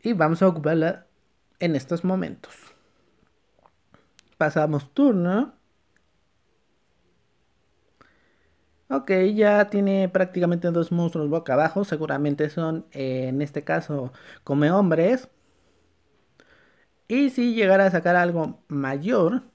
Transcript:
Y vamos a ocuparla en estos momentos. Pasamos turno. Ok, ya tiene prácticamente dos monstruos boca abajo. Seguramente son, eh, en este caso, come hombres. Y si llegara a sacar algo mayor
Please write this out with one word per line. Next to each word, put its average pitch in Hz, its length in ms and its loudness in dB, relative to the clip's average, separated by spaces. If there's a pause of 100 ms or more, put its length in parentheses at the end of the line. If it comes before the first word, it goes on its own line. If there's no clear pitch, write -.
Y 233 100 0
vamos 165 300 2
a 190 60 6
ocuparla 160 580 -2 (500)
en 165 180 -2
estos 165 280 -4
momentos. 185 500 -4 (1800)
Pasamos 151 560 -2
turno. 214 640 0 (3250)
Ok, 269 200 -4 (240)
ya 208 360 4
tiene 196 400 0
prácticamente 180 600 0
dos 170 220 -2
monstruos 165 380 -2
boca 160 240 -2
abajo. 160 320 0
Seguramente 147 640 -4
son, 160 420 -6
eh, 131 380 -6
en 135 120 -4
este 143 220 -6
caso, 147 480 -6 (320)
come 147 280 0
hombres. 190 580 2 (1800)
Y 269 220 2
si 240 260 0
llegara 196 300 4
a 190 60 2
sacar 175 240 2
algo 175 520 -2
mayor 160 760 -2 (120)